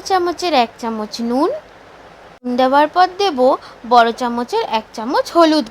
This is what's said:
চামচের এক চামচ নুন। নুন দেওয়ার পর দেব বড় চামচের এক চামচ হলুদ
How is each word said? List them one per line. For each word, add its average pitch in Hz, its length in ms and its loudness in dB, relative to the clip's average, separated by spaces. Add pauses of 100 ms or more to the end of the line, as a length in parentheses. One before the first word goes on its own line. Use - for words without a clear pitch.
চামচের 349 460 -2 (100)
এক 226 80 -4 (100)
চামচ 220 320 -8 (160)
নুন। 269 200 0 (880)
নুন 247 120 -10 (100)
দেওয়ার 277 360 4
পর 359 120 4 (140)
দেব 349 180 -2 (540)
বড় 233 160 6 (100)
চামচের 240 440 -4 (160)
এক 214 60 -12 (100)
চামচ 285 300 -4 (100)
হলুদ 311 360 4